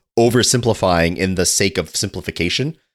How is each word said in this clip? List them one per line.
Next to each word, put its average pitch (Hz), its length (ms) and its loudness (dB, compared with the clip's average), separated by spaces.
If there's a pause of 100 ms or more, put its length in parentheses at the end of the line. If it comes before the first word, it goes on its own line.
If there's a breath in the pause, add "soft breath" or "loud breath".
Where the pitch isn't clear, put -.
(180)
oversimplifying 107 1000 2
in 95 180 -2
the 90 100 0
sake - 320 0
of 87 180 -6
simplification 98 840 -4 (180)